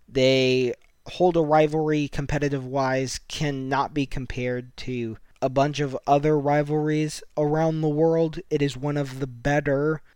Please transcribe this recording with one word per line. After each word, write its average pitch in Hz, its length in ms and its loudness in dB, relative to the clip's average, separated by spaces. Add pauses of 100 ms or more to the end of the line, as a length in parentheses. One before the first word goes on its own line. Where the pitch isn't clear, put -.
They 127 680 2 (340)
hold 175 300 2
a 165 40 4
rivalry 151 640 2
competitive-wise 135 1200 -2
cannot 135 640 -2
be 143 120 0
compared 123 720 -6
to 120 400 -6 (240)
a 135 80 0
bunch 135 300 0
of 135 260 -4
other 147 320 4
rivalries 151 880 0 (140)
around 156 440 2
the 156 80 2
world. 165 500 2 (100)
It 151 120 0
is 143 140 0
one 147 220 -4
of 131 220 -4
the 135 80 -4
better 143 720 0 (140)